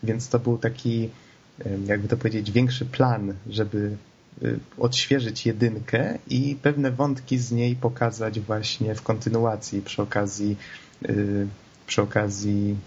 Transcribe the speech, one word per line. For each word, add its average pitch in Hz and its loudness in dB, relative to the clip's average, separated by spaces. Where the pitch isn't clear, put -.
Więc 113 -2
to 120 2
był 120 2
taki, 113 -2
ym, 98 -4
jakby 104 0
to 113 2
powiedzieć, 104 0
większy 123 4
plan, 110 2
żeby, 104 0
y, 117 0
odświeżyć 120 2
jedynkę 110 2
i 139 2
pewne 143 4
wątki 131 0
z 117 -2
niej 120 2
pokazać 113 0
właśnie 107 -2
w 104 -8
kontynuacji 110 0
przy - -4
okazji, 101 -2
y, 101 0
przy - 2
okazji 101 0